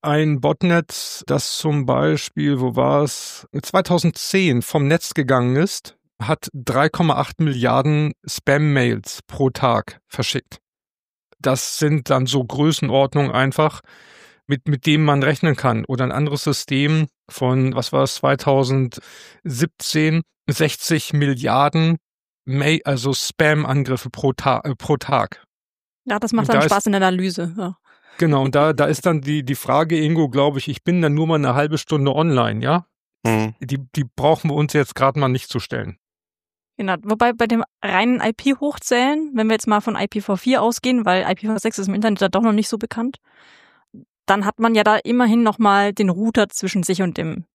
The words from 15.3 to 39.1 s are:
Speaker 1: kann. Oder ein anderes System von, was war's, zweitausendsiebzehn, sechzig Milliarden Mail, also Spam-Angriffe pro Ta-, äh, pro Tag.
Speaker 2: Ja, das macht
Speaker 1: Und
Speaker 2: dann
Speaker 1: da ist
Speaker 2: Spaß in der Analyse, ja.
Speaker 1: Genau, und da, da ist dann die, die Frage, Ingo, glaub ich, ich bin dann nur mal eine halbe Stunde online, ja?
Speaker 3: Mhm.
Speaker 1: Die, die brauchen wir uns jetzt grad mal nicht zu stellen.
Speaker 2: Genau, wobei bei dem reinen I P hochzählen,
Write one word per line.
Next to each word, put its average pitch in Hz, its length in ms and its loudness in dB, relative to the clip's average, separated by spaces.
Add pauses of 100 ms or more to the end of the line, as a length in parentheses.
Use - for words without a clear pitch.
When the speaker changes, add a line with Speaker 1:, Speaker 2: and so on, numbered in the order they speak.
Speaker 1:
kann. 113 260 0
Oder 131 220 -4
ein - 80 -4
anderes 143 320 -2
System 147 640 0 (220)
von, 131 460 0
was 127 160 -4
war's, 135 240 0
zweitausendsiebzehn, 139 2000 -2 (280)
sechzig - 600 -2
Milliarden 143 880 0 (480)
Mail, 143 400 0
also 135 280 -2
Spam-Angriffe 139 960 0
pro 135 220 -2
Ta-, 127 320 0
äh, 135 120 -4
pro - 200 -2
Tag. - 480 -2 (640)
Speaker 2:
Ja, - 140 -2
das 226 120 -4
macht 226 160 0
Speaker 1:
Und 233 60 2
Speaker 2:
dann 143 80 4
Speaker 1:
da 151 40 4
ist 156 60 2
Speaker 2:
Spaß 202 140 2
in 208 80 0
der 196 80 2
Analyse, 185 560 -2
ja. 185 180 -8 (420)
Speaker 1:
Genau, 147 260 2
und 135 120 0
da, 151 180 4
da 143 120 2
ist 147 200 -2
dann 160 160 2
die, 147 220 -2
die 131 120 -2
Frage, 160 420 0
Ingo, 156 300 2
glaub 139 300 2
ich, - 100 -6
ich 143 160 -8
bin 175 180 2
dann 147 120 2
nur 156 140 2
mal 165 80 2
eine 139 180 2
halbe 151 240 0
Stunde 139 360 0
online, 127 480 2
ja? 160 240 0 (380)
Speaker 3:
Mhm. 110 380 0
Speaker 1:
Die, 135 160 -6 (180)
die 147 80 -2
brauchen 147 460 0
wir 143 60 -2
uns 151 180 0
jetzt 143 220 0
grad 135 200 2
mal 139 140 0
nicht 127 200 -2
zu 117 120 -4
stellen. 104 360 -8 (800)
Speaker 2:
Genau, 190 280 -2
wobei 220 280 2
bei 233 160 0
dem 226 160 0 (180)
reinen 202 380 2
I 220 140 0
P 277 220 0
hochzählen, 285 800 -2